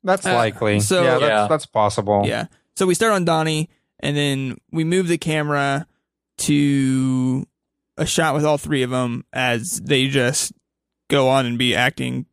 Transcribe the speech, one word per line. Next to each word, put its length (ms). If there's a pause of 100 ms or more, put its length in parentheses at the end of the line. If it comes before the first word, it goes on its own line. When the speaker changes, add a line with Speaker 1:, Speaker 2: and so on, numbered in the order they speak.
Speaker 1:
That's 240
Speaker 2:
Uh, 80
Speaker 1:
likely. 460
Speaker 2:
so 240
Speaker 1:
Yeah, 140
that's, 40
Speaker 3:
Yeah. 260
Speaker 1:
that's 180
possible. 600
Speaker 2:
Yeah. 200 (300)
So 100
we 80
start 180
on 120
Donnie, 460 (300)
and 160
then 400 (160)
we 100
move 240
the 100
camera 680 (520)
to 1080 (500)
a 100
shot 280
with 100
all 140
three 240
of 100
'em 400
as 520
they 240
just 440 (560)
go 200
on 180
and 120
be 160
acting 580